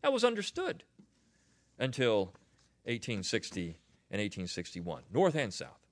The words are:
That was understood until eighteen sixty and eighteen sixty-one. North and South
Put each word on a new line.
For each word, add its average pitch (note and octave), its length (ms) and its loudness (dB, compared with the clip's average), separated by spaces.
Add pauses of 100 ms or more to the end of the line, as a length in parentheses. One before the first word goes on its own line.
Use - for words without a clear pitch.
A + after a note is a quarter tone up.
That C#4+ 100 4
was A#3+ 140 4
understood A#3+ 580 0 (960)
until A#2+ 540 2 (520)
eighteen A2+ 380 -4
sixty F#2 540 -2 (340)
and G2 80 -2
eighteen G2 280 -4
sixty-one. F2 560 -8 (100)
North D#3+ 220 4
and B2 180 -2
South - 260 -10 (120)